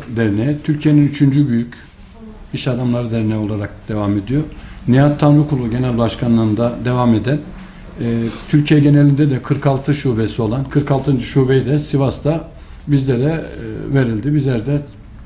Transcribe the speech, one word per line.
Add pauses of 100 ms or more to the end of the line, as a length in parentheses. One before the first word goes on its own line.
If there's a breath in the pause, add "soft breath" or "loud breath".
(160)
Derneği,
Türkiye'nin
üçüncü
büyük (800)
İş
Adamları
Derneği
olarak (180)
devam
ediyor. (460 loud breath)
Nihat
Tanrıkulu
Genel
Başkanlığı'nda (120)
devam
eden, (600 loud breath)
e, (260)
Türkiye
genelinde
de
kırk
altı
şubesi
olan,
kırk
altıncı
şubeyi
de
Sivas'ta (380 loud breath)
bizlere,
e,
verildi.
Bizler
de,
e, (440)